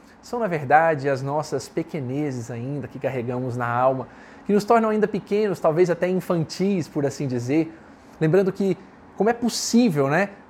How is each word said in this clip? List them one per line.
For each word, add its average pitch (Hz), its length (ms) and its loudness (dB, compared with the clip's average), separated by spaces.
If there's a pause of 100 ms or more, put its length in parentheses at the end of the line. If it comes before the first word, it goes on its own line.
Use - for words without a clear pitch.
(220)
são - 180 -8
na 226 80 0
verdade 147 640 2
as 131 120 0
nossas 143 460 -4
pequenezes 139 840 -6
ainda 131 360 -8
que - 120 -16
carregamos 123 580 -4
na 120 100 -2
alma, 127 400 0 (380)
que 202 80 2
nos 202 100 4
tornam 220 260 4
ainda 214 180 2
pequenos, 202 520 -2
talvez 170 300 4
até 175 200 0
infantis, 180 760 -2
por 143 180 -2
assim 139 220 -4
dizer. 127 500 -2 (420)
Lembrando 180 320 4
que 196 260 0 (380)
como 202 140 2
é 240 40 2
possível, 220 760 2
né, 185 200 2 (200)